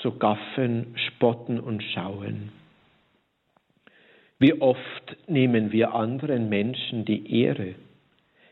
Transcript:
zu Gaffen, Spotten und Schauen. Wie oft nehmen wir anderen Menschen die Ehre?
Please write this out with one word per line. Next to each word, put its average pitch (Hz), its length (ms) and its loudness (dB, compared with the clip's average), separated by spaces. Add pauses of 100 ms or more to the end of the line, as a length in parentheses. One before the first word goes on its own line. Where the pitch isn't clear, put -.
zu 123 160 -2
Gaffen, 117 800 -2 (120)
Spotten 117 520 0
und 107 240 -6
Schauen. 104 680 -8 (1900)
Wie 143 240 8
oft - 560 0 (100)
nehmen 123 440 4
wir 110 240 2
anderen 120 540 -2
Menschen 107 560 -2
die 117 360 0
Ehre? 104 340 0 (760)